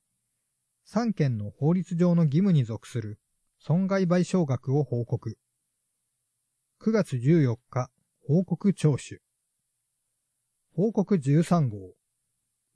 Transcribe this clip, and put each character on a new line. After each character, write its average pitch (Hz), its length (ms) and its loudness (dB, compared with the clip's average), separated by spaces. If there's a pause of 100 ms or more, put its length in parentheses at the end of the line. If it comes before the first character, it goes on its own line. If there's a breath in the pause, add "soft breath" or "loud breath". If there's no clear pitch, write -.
(840)
三 226 280 -2
件 131 240 0
の 104 120 -8
法 147 240 0
律 185 220 -4
上 175 200 2
の 170 80 4
義 143 140 2
務 190 160 2
に 139 100 4
属 110 240 -8
す 120 140 -6
る 104 180 -12 (400)
損 185 280 0
害 196 160 0
賠 180 160 2
償 180 260 0
額 131 320 -2
を 147 60 2
報 120 220 -4
告。 - 320 -6 (1400)
九 220 120 -2
月 175 280 -2
十 151 220 4
四 120 180 0 (100)
日、 123 200 -4 (380)
報 170 160 2
告 190 300 0
聴 143 240 2
取。 - 240 -18 (1500)
報 196 200 -2
告 196 260 0
十 143 240 2
三 160 260 0
号。 98 260 -12 (800)